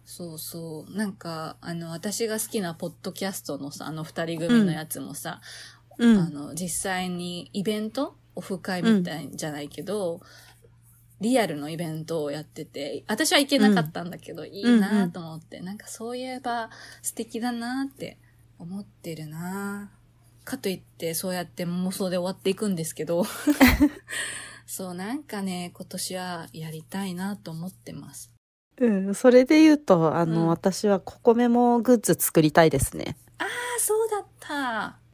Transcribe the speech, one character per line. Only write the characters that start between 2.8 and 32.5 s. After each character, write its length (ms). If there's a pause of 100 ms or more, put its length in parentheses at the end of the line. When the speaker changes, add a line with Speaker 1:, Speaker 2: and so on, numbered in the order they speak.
Speaker 1:
ッ 60 (100)
ド 80
キ 160
ャ 60
ス 100
ト 160
の 100
さ、 160
あ 60
の 120
二 220
人 140
組 240
の 80
や 160
つ 120
も 140
さ、 280 (560)
Speaker 2:
う 80
ん。 100
う 20
ん。 20
Speaker 1:
あ 100
の、 260
実 260
際 280
に 440
イ 100
ベ 160
ン 100
ト？ 280 (180)
オ 60
フ 180
会 240
み 180
た 200
い 100
じ 140
ゃ 80
な 80
い 80
け 120
ど、 340
Speaker 2:
う 20
ん。 40 (1000)
Speaker 1:
リ 180
ア 80
ル 80
の 140
イ 80
ベ 100
ン 160
ト 200
を 80
や 100
っ 20
て 220
て、 420
私 240
は 80
行 100
け 100
な 140
か 60
っ 140
た 100
ん 60
だ 80
け 160
ど、 100
Speaker 2:
う 20
ん。 40
Speaker 1:
い 100
い 60
な 440
と 120
思 160
っ 20
て、 180
Speaker 2:
う 20
ん 20
う 20
ん。 40
Speaker 1:
な 80
ん 20
か 100
そ 220
う 80
い 60
え 180
ば 280 (320)
素 140
敵 240
だ 140
な 360
っ 60
て 220 (420)
思 220
っ 20
て 320
る 120
な。 640 (540)
か 140
と 100
い 60
っ 80
て、 320
そ 160
う 40
や 100
っ 20
て 200
妄 260
想 180
で 80
終 160
わ 40
っ 60
て 60
い 60
く 120
ん 80
で 80
す 100
け 120
ど。 220
<laughs> 60 (1300)
そ 220
う、 60
な 180
ん 100
か 180
ね、 320
今 140
年 300
は 340
や 200
り 120
た 220
い 100
な 220
と 140
思 160
っ 40
て 220
ま 200
す。 200 (480)
Speaker 2:
う 80
ん、 260
そ 160
れ 140
で 160
言 140
う 20
と、 380
あ 100
の、 160
Speaker 1:
う 40
ん。 20
Speaker 2:
私 420
は 100
コ 220
コ 140
メ 120
モ 320
グ 140
ッ 60
ズ 160
作 260
り 100